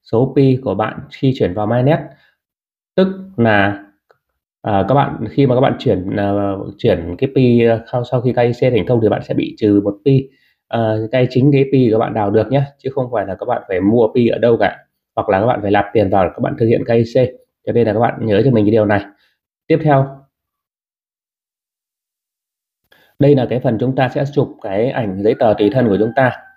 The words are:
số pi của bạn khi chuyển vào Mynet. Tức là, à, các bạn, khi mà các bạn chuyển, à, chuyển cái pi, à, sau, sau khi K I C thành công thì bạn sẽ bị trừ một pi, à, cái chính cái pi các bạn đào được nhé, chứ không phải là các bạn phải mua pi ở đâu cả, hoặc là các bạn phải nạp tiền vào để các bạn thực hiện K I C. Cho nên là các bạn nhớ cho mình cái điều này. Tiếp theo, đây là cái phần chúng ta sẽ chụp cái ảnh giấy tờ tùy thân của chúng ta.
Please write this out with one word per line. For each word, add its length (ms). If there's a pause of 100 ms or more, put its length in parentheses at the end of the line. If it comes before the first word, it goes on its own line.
(120)
số 240
pi 280
của 120
bạn 240 (120)
khi 240
chuyển 180
vào 140
Mynet. 320 (960)
Tức 120 (300)
là, 460 (800)
à, 260
các 80
bạn, 340
khi 180
mà 80
các 60
bạn 180
chuyển, 360
à, 180 (440)
chuyển 400
cái 180
pi, 300
à, 140 (120)
sau, 120
sau 180
khi 120
K 40
I 140
C 220
thành 120
công 160
thì 80
bạn 140
sẽ 100
bị 240
trừ 260
một 120 (100)
pi, 240 (380)
à, 280 (160)
cái 180
chính 240
cái 180
pi 200
các 60
bạn 160
đào 180
được 200
nhé, 120 (140)
chứ 180
không 160
phải 140
là 100
các 100
bạn 220
phải 140
mua 340
pi 120
ở 100
đâu 220
cả, 180 (380)
hoặc 140
là 100
các 60
bạn 160
phải 100
nạp 220
tiền 160
vào 140
để 100
các 80
bạn 180
thực 60
hiện 200
K 40
I 140
C. 120 (500)
Cho 80
nên 140
là 60
các 60
bạn 260
nhớ 200
cho 60
mình 140
cái 60
điều 140
này. 200 (640)
Tiếp 160
theo, 440 (3000)
đây 160
là 140
cái 100
phần 200
chúng 160
ta 140
sẽ 140 (100)
chụp 280
cái 280
ảnh 340
giấy 160
tờ 180
tùy 160
thân 140
của 120
chúng 160
ta. 160 (240)